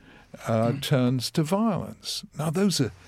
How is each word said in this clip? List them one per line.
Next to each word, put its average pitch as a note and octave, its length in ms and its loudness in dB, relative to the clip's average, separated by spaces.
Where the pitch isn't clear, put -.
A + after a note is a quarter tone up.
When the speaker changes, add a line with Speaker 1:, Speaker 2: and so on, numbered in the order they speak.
Speaker 1:
uh, A2+ 260 2
Speaker 2:
Mm. C#3 100 -4
Speaker 1:
turns B2+ 500 0
to E3 100 0
violence. G3 800 -2
Now, D#3 120 0
those F#3 300 2
are A2+ 120 0